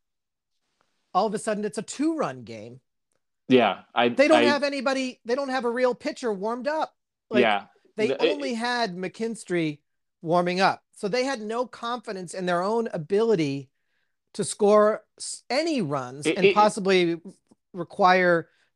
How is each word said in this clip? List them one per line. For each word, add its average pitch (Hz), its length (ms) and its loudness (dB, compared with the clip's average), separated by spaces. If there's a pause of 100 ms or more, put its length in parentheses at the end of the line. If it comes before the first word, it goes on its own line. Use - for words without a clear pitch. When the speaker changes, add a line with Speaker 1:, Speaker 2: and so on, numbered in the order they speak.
(1120)
Speaker 1:
all 190 140 2
of 202 80 -4
a 208 40 -4
sudden 208 260 -6
it's 208 140 -8
a 208 40 -4
two-run 240 600 -4
game? 113 380 -16 (680)
Speaker 2:
Yeah, 117 340 4 (120)
I, 120 140 2
Speaker 1:
They 269 180 2
don't 311 120 6
Speaker 2:
I 294 60 4
Speaker 1:
have 285 200 2
anybody, 269 600 -4
they 240 120 -4
don't 277 140 -4
have 254 140 -2
a 240 60 -2
real 247 240 0
pitcher 254 380 -6
warmed 220 340 -6
up. 302 280 -4 (360)
Like, - 120 4
Speaker 2:
Yeah. 107 240 0 (300)
Speaker 1:
they - 120 0
Speaker 2:
The, - 160 -2
it 277 100 4
Speaker 1:
only 277 200 -4
had 233 420 -4
McKinstry 180 840 -4 (440)
warming 175 380 0
up. 170 220 2 (140)
So - 120 -6
they 254 160 -2
had 269 160 -4
no 226 260 -6
confidence 220 680 -10
in 180 120 -6
their 175 160 2
own 226 300 -2
ability 165 760 0 (640)
to 208 100 -4
score 214 600 4 (140)
s-, - 320 -14
any 285 320 0
runs 139 440 -6
Speaker 2:
It, 160 120 0
Speaker 1:
and 185 80 6
Speaker 2:
it, 202 80 4
Speaker 1:
possibly 190 640 2 (520)
require 180 760 2 (280)